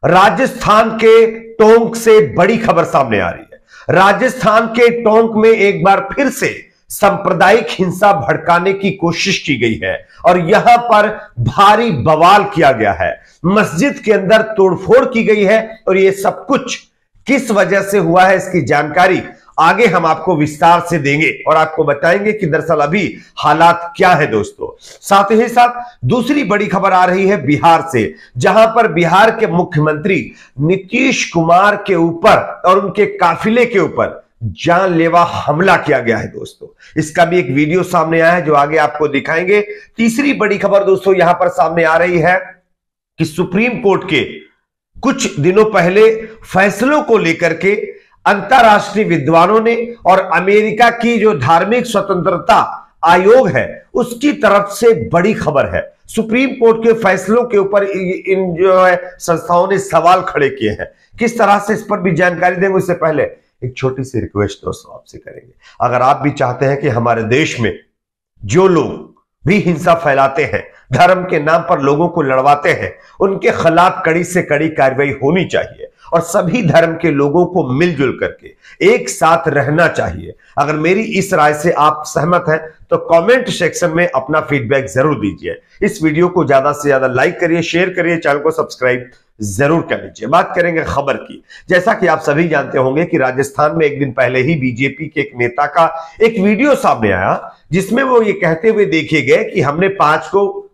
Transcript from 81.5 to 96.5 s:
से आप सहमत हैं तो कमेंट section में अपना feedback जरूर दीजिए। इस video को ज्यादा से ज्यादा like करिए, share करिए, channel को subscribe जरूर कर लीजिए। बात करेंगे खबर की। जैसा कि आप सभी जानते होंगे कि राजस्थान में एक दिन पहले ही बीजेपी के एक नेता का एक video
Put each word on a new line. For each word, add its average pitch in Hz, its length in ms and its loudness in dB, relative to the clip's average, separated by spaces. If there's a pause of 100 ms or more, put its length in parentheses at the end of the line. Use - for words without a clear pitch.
से 165 180 -2
आप 151 340 0
सहमत 170 440 -2
हैं 160 100 0 (300)
तो 170 80 0
कमेंट 180 520 0
section 170 400 -4
में 170 260 0
अपना 147 240 -2
feedback 135 460 -2
जरूर 135 300 -2
दीजिए। 90 460 -8 (200)
इस 190 220 -4
video 156 240 2
को 175 180 -2
ज्यादा 135 260 2
से 143 180 -4
ज्यादा 135 180 2
like 139 320 -2
करिए, 170 220 0
share 175 280 -2
करिए, 175 280 -2
channel 147 200 -2
को 151 140 -2
subscribe 127 580 -4 (320)
जरूर 135 400 0
कर 98 220 -6
लीजिए। 95 240 -14
बात 180 280 0
करेंगे 170 280 -2
खबर 139 300 -4
की। - 300 -12 (260)
जैसा 180 240 2
कि - 140 -2
आप 160 120 0
सभी 156 280 0
जानते 143 300 -2
होंगे 135 280 0
कि 170 120 -4
राजस्थान 135 580 -2
में 160 100 0
एक 143 140 -2
दिन 139 120 -4
पहले 127 280 0
ही 143 160 0
बीजेपी 139 520 -4
के 147 140 -6
एक 135 160 -6
नेता 120 280 -2
का 165 460 -2 (120)
एक 226 160 0
video 214 360 2